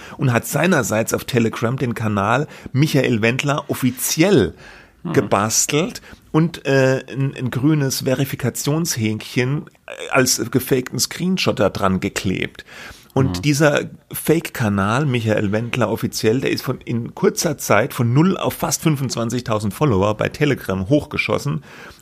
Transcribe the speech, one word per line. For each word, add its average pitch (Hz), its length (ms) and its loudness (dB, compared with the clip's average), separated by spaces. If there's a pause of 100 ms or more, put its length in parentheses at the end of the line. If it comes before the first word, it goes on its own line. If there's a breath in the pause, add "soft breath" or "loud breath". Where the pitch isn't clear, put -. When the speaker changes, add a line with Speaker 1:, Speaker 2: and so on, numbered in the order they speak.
(160 loud breath)
Speaker 1:
und 127 160 2
hat 117 140 0
seinerseits 131 680 0
auf 110 140 -4
Telegram 117 500 0
den 127 160 -2
Kanal 110 540 0 (260 loud breath)
Michael 127 480 2
Wendler 131 480 0
offiziell 131 840 2 (480 loud breath)
Speaker 2:
Mhm. 85 100 -8
Speaker 1:
gebastelt 113 880 0 (300 loud breath)
und, 160 340 0
äh, 135 480 2
ein, 135 240 -2
ein 123 140 -4
grünes 135 560 0
Verifikationshäkchen, 131 1600 -2 (200)
äh, - 40 -18 (200)
als 131 300 2 (100)
gefakten 127 480 0
Screenshot - 640 -2
da 101 100 4
dran 95 300 0
geklebt. - 640 -4 (500 loud breath)
Und 90 240 2
Speaker 2:
Mhm. 92 40 -8
Speaker 1:
dieser 147 380 4 (300)
Fake-Kanal, 113 920 0
Michael 110 480 0
Wendler 110 380 -2
offiziell, 113 500 0
der - 100 0
ist 120 120 -2
von, - 200 -6
in 117 320 -6
kurzer 170 440 -2
Zeit 113 340 2
von 117 220 0
null 170 240 4
auf - 160 -2
fast - 280 -4
fünfundzwanzigtausend 117 920 -2
Follower 104 420 2
bei 104 140 -2
Telegram 98 580 -2
hochgeschossen. 143 760 -2 (400 loud breath)